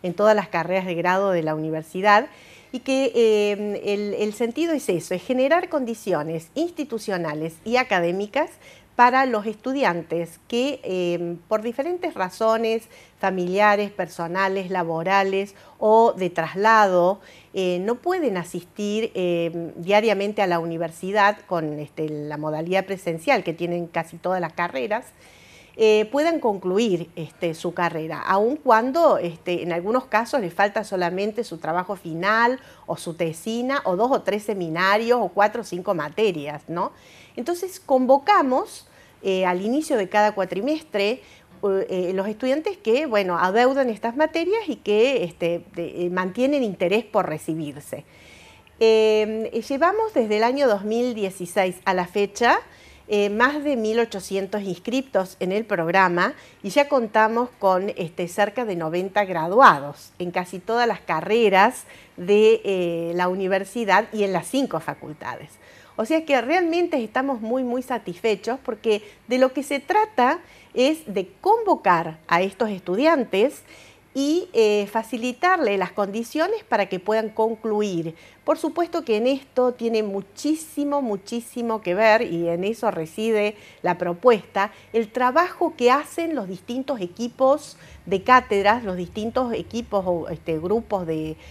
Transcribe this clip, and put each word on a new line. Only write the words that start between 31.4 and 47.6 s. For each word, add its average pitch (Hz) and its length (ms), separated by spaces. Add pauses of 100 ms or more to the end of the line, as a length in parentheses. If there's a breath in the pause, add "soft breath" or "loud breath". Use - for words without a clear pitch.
su 170 140
trabajo 180 380
final 214 640 (260 loud breath)
o 160 120
su 170 160
tesina 226 720
o 185 100
dos 233 160
o 262 100
tres 208 220
seminarios 196 760
o 190 100
cuatro 214 320
o - 20
cinco 180 320
materias, 151 720
¿no? 175 240 (460 loud breath)
Entonces 349 420
convocamos, 277 1080 (380 soft breath)
eh, 185 220
al 180 160
inicio 277 340
de 190 140
cada 214 240
cuatrimestre, 208 880 (420 loud breath)
eh, 185 500
los 190 140
estudiantes 269 480
que, 262 300
bueno, 202 320
adeudan 247 520
estas 233 280
materias 339 500
y 262 80
que, 214 480
este, 170 400 (100)
de, 170 320
eh, 175 40
mantienen 233 540
interés 196 420
por 185 240
recibirse. 151 760 (800 loud breath)